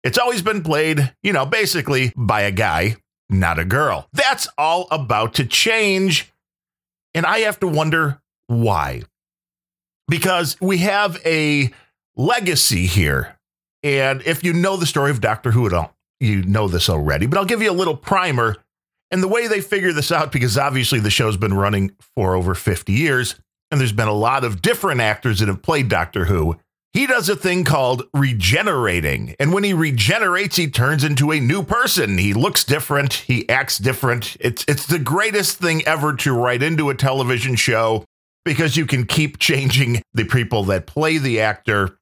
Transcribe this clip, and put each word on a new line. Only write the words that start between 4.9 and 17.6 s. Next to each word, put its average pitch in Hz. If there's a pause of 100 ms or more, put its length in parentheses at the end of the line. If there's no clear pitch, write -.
about 113
to 131
change, 196 (800)
and 165
I 208
have 214
to 190
wonder 156 (240)
why. 85 (1040)
Because 170
we 185
have 202
a 151 (420)
legacy 165
here, 78 (460)
and 135
if 165
you 175
know 190
the 170
story 143
of 127
Doctor 113
Who 117
at 90
all, 82 (280)
you 101
know 101
this 85
already, 76
but 156
I'll 196
give 214